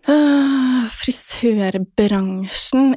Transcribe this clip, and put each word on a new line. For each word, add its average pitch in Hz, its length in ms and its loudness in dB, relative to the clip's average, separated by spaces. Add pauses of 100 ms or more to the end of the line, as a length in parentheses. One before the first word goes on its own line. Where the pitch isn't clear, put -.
Øh, 277 840 2
frisørbransjen. 202 2000 -2